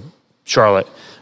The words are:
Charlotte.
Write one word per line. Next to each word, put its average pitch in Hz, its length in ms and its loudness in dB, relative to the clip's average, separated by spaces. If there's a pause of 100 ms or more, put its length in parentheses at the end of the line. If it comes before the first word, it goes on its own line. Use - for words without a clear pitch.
(440)
Charlotte. 104 440 0 (340)